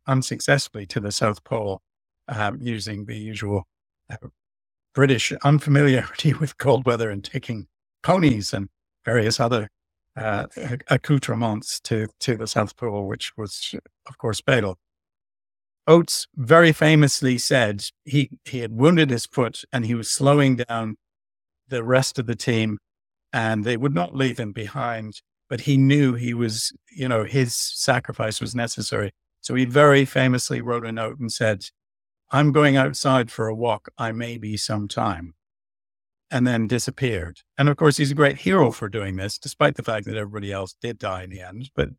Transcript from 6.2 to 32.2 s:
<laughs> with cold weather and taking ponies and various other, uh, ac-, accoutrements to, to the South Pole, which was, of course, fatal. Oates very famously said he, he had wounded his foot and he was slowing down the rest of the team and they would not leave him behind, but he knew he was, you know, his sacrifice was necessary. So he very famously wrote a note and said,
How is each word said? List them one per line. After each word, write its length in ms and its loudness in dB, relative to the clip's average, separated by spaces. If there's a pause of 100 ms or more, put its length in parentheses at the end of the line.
<laughs> 60 -4
with 180 -6
cold 280 2
weather 240 0
and 140 -8
taking 440 -10 (360)
ponies 500 2
and 140 -6 (380)
various 340 2
other, 300 0 (480)
uh, 300 -4 (100)
ac-, 220 -8 (100)
accoutrements 920 0
to, 280 -4 (120)
to 160 -2
the 120 -6
South 280 -4
Pole, 320 -6
which 300 -10
was, 360 -10 (320)
of 120 -20
course, 240 -4
fatal. 360 0 (1120)
Oates 480 4
very 380 6
famously 640 4
said 480 0 (180)
he, 280 -2 (120)
he 160 -8
had 140 -6
wounded 360 6
his 160 -2
foot 460 -4
and 140 -2
he 100 -2
was 140 -6
slowing 480 4
down 400 -6 (720)
the 160 -4
rest 340 2
of 60 -6
the 100 -4
team 440 -2 (520)
and 320 -2
they 140 0
would 160 0
not 220 -2
leave 240 0
him 120 -8
behind, 680 -8 (260)
but 140 -6
he 160 4
knew 360 6
he 200 -4
was, 400 -4 (180)
you 160 -6
know, 160 0
his 320 0
sacrifice 880 -4
was 140 -8
necessary. 560 -6 (300)
So 140 -6
he 100 2
very 400 6
famously 560 0
wrote 240 -4
a 60 -8
note 280 -6
and 120 -6
said, 340 -2 (640)